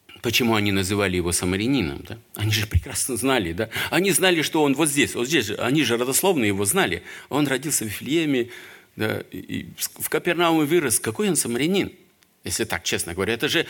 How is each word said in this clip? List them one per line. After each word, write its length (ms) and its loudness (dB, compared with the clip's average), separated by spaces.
почему 340 2
они 180 4
называли 420 2
его 160 0
самарянином, 720 0
да? 160 -14
Они 160 -2
же 160 0
прекрасно 480 -2
знали, 380 2
да? 160 -2
Они 220 2
знали, 300 2
что 220 2
он 100 4
вот 160 2
здесь, 260 2
вот 140 -2
здесь 160 2
же. 100 -4
Они 300 2
же 100 2
родословно 480 2
его 220 2
знали. 380 0
Он 180 0
родился 380 -2
в 20 -4
Вифлееме, 600 -2
да, 240 -2
и, 60 -12
и 400 -8
в 320 -8
Капернауме 560 2
вырос. 340 2
Какой 300 -2
он 80 0
самарянин, 560 0
если 220 -4
так, 180 -4
честно 300 -4
говоря? 200 0
Это 140 -2
же 220 0